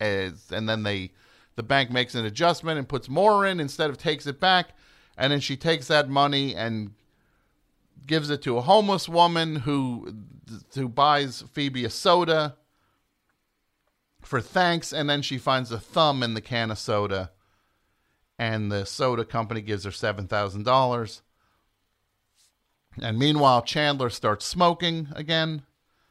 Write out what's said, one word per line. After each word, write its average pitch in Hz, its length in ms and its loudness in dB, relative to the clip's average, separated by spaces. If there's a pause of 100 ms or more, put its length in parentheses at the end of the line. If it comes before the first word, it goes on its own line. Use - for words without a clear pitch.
As, 98 500 -4
and 110 180 -4
then 110 140 0
they, 101 300 -4 (420)
the 120 80 -10
bank 127 300 0
makes 123 240 -2
an 117 80 -2
adjustment 156 520 0
and 139 120 -6
puts 127 200 -6
more 196 380 4
in 185 140 -2
instead 151 280 -2
of 135 100 -6
takes 160 280 -4
it 143 140 -8
back. 185 300 4 (460)
And 139 160 2
then 143 60 2
she 139 180 -4
takes 160 300 0
that 147 220 4
money 139 480 2
and 107 380 -4 (1120)
gives 147 240 0
it 143 120 -2
to 123 140 0
a 120 60 0
homeless 196 480 4
woman 165 460 2
who, 127 680 -4 (500)
who 135 140 -4
buys 143 640 0
Phoebe 131 320 -4
a 110 60 -2
soda 160 680 2 (1700)
for 131 180 -2
thanks. 170 500 0
And 147 180 -2
then 143 120 0
she 135 160 -6
finds 127 340 0
a 117 80 -6
thumb 143 440 2
in 117 100 -2
the 110 80 -4
can 117 300 -4
of 107 80 -6
soda. 98 520 -2 (1080)
And 110 340 -2
the 101 140 -4
soda 120 400 -2
company 113 340 -4
gives 101 240 -6
her 98 60 -6
seven 101 360 -4
thousand 104 380 -4
dollars. 123 560 0 (1800)
And 113 180 -4
meanwhile, 139 420 6
Chandler 143 480 0
starts 107 380 -2
smoking 170 680 2
again. 160 480 -2 (480)